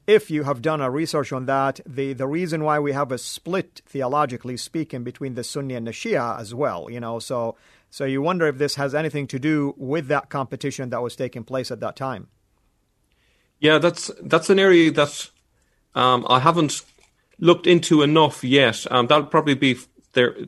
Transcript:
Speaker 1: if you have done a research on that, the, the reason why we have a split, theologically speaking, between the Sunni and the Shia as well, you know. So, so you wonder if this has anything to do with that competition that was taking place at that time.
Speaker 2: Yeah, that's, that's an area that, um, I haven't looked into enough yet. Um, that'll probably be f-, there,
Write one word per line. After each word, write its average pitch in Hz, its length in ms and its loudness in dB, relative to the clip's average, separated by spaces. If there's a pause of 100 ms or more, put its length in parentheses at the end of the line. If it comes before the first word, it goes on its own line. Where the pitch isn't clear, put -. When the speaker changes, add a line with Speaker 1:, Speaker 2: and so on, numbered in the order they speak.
Speaker 1:
if 214 240 4
you 151 140 -2
have 135 180 -4
done 156 180 0
a 131 80 0
research 147 440 -4
on 131 140 -6
that, 135 380 0
the, 139 280 -6
the 131 160 -4
reason 160 340 -2
why 151 160 2
we 147 140 -2
have 135 180 -2
a 127 80 -4
split, - 640 -6
theologically 127 720 -2
speaking, 143 460 -8
between 123 320 -10
the 120 80 -6
Sunni 135 320 -8
and 117 100 -6
the 117 60 -8
Shia 123 480 -4
as 113 160 -14
well, 107 340 -4
you 120 120 -12
know. 117 180 -8
So, 117 380 -6 (340)
so - 140 -8
you 135 180 -2
wonder 170 240 0
if 139 120 0
this 143 180 0
has 139 180 -4
anything 147 340 -4
to 135 120 -6
do 147 360 -2
with 143 300 -6
that 143 220 -2
competition 135 600 -6
that 120 120 -4
was 120 140 -8
taking 123 260 -8
place 127 300 -6
at 110 80 -10
that 110 160 -8
time. 123 320 -8 (1300)
Speaker 2:
Yeah, 151 200 4
that's, 170 340 -2 (100)
that's 160 260 0
an 196 120 6
area 170 320 6
that, 147 380 -2 (640)
um, 123 320 4
I 127 100 4
haven't 160 440 2 (580)
looked 165 260 4
into 165 360 6
enough 151 420 2
yet. 127 480 4
Um, 120 160 2
that'll 151 180 4
probably 151 280 2
be 131 180 2
f-, - 160 -8 (240)
there, 123 240 2 (120)